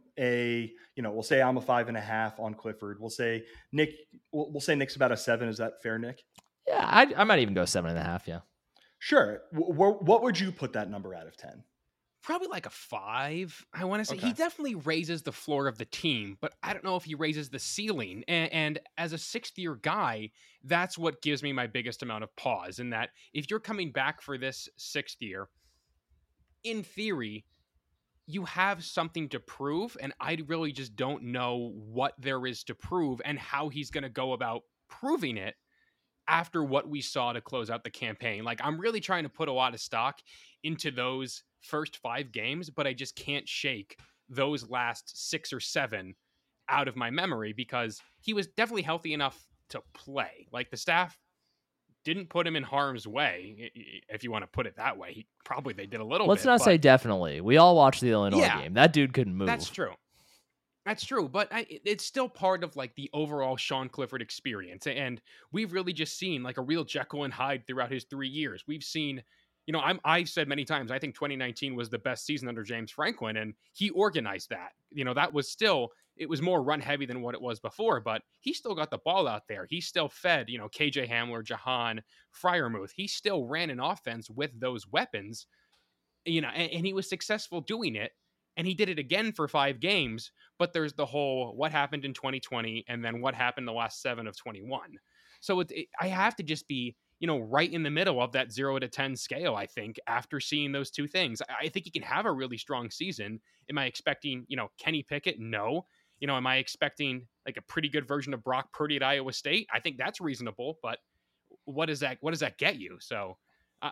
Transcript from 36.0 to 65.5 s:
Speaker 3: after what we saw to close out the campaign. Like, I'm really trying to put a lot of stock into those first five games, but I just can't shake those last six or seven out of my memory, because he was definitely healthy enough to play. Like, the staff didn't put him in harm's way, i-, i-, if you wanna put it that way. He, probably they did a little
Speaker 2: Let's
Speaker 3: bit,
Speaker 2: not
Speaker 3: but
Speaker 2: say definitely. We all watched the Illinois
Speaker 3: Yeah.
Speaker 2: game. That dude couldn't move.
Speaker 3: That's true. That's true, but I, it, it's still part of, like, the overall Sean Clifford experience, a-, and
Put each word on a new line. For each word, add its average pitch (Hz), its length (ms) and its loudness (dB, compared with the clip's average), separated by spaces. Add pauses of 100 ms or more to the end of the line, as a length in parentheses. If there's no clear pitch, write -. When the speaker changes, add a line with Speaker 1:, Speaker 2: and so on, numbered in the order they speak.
Speaker 3:
after 165 380 2
what 135 240 2
we 147 120 -4
saw 123 320 0
to 117 80 -6
close 117 300 -4
out 117 140 -4
the 110 60 -10
campaign. 110 520 -4
Like, 117 220 -4
I'm 156 160 -2
really 220 180 -2
trying 180 240 -2
to 147 60 -6
put 156 200 -4
a 139 40 -2
lot 127 220 2
of 110 60 -10
stock 123 380 -2 (460)
into 160 260 -4
those 127 540 -4 (160)
first - 380 -6
five 123 340 -6
games, 131 360 -4
but 147 180 -2
I 131 60 0
just 127 240 -8
can't - 320 -6
shake 123 500 -4 (300)
those 135 400 0
last 120 640 -4
six - 220 -4
or 123 80 -6
seven 107 540 -4 (540)
out 139 200 2
of 120 80 -6
my 117 140 -2
memory, 127 420 -2
because 120 480 -4 (200)
he 214 140 -4
was 196 140 0
definitely 220 340 0
healthy 160 300 -2
enough 143 280 0 (300)
to 107 100 -10 (140)
play. 135 580 -6
Like, 123 180 -4
the 123 60 -8
staff 175 400 2 (880)
didn't 175 240 -2
put 170 180 2
him 165 80 0
in 147 80 0
harm's 135 440 -2
way, 104 520 0
i-, 117 220 -14
i-, - 340 -14
if 107 80 -8
you 120 80 -4
wanna 107 160 -2
put 127 200 -4
it 101 100 -12
that 110 200 0
way. - 160 -12
He, 110 140 -18 (180)
probably 131 300 -6
they 98 120 -10
did 110 140 -6
a 107 40 -6
little 165 240 4
Speaker 2:
Let's 202 140 8
Speaker 3:
bit, 262 80 8
Speaker 2:
not 240 100 10
Speaker 3:
but - 40 6
Speaker 2:
say 175 140 12
definitely. 104 640 8
We 110 160 8
all 175 180 12
watched 139 260 10
the 123 100 6
Illinois 101 280 8
Speaker 3:
Yeah. 139 220 6
Speaker 2:
game. 78 140 -4
That 151 180 12
dude 143 200 6
couldn't 107 220 2
move. 95 140 2
Speaker 3:
That's 87 200 0
true. 117 240 -4 (920)
That's 214 200 -4
true, 202 240 0
but 190 240 0
I, 226 100 0
it, 156 220 -14
it's 208 200 0
still 262 240 0
part 190 340 2
of, 165 140 -4
like, 127 180 -6
the 139 180 -10
overall 147 440 0
Sean 131 320 -2
Clifford 127 340 -6
experience, 98 640 -8
a-, 135 100 -2
and 127 240 -4 (300)